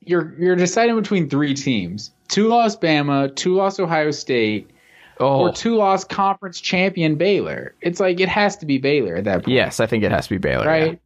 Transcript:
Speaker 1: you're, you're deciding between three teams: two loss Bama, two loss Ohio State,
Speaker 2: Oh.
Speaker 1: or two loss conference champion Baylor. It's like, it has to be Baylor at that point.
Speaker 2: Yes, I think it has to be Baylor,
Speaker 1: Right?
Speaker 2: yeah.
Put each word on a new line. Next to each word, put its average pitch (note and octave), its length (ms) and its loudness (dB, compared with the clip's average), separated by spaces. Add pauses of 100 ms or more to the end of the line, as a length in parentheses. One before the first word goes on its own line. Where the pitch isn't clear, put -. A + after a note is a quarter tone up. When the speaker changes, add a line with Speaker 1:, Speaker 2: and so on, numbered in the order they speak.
Speaker 1:
you're, E3 380 -2
you're F3+ 180 2
deciding G3+ 380 2
between F#3+ 360 0
three C#3 240 0
teams: G#2+ 560 -4 (180)
two G#3 200 2
loss A3+ 280 2
Bama, C#3+ 580 0
two F#3 200 0
loss G3 260 0
Ohio D#3+ 300 0
State, A2+ 600 -2 (480)
Speaker 2:
Oh. C3+ 300 2
Speaker 1:
or - 40 -2
two A#3 220 -2
loss F#3+ 300 2
conference G3 560 -4
champion F3+ 560 0
Baylor. D#3 640 0
It's E3+ 180 -2
like, F#3 220 0
it F#3 80 2
has G3+ 300 0
to D#3+ 80 -14
be C#3 120 2
Baylor C3 380 0
at G2 80 -4
that G2 200 -2
point. B2 120 0
Speaker 2:
Yes, - 240 0
I A#2 60 2
think G#2+ 180 0
it F2+ 80 2
has D2+ 140 0
to - 80 -6
be F#2+ 40 0
Baylor, - 280 0
Speaker 1:
Right? D#3+ 260 2
Speaker 2:
yeah. E3+ 140 -14